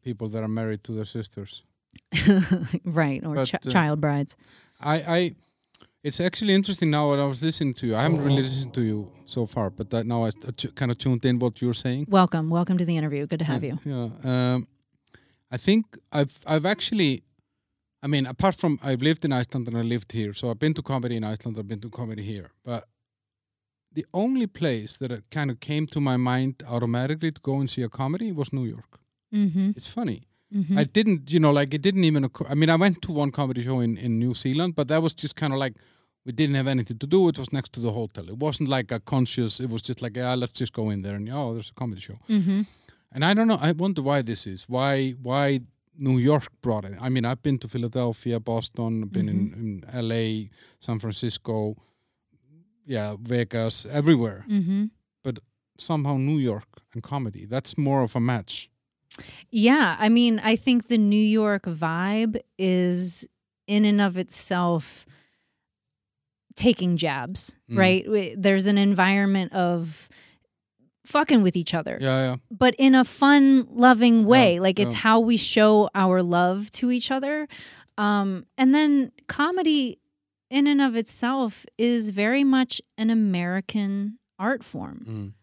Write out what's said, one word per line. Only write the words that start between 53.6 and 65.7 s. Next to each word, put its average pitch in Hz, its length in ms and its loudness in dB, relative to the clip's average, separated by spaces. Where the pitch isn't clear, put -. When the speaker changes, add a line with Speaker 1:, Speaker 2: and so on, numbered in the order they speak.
Speaker 1:
everywhere. 131 640 0
Speaker 2:
Mm-hmm. 196 360 0
Speaker 1:
But 123 160 -8
somehow 143 400 -2
New 143 220 0
York 120 280 -2
and 117 100 -10
comedy, 107 420 -8
that's 123 320 -6
more 139 240 2
of 117 140 -2
a 123 40 2
match. 117 500 -2
Speaker 2:
Yeah, 233 480 4
I 214 100 2
mean, 233 340 4
I 220 140 2
think 240 300 0
the 233 100 2
New 208 180 4
York 208 220 0
vibe 180 800 -2
is 180 680 0
in 208 180 4
and 208 160 4
of 185 160 0
itself 175 880 -2